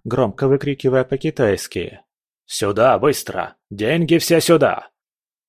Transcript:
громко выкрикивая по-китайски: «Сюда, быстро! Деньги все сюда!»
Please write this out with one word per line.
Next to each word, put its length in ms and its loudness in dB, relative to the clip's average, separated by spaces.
громко 440 -2
выкрикивая 560 0
по-китайски: 1000 -4
«Сюда, 520 0
быстро! 580 -4
Деньги 480 0
все 240 2
сюда!» 480 2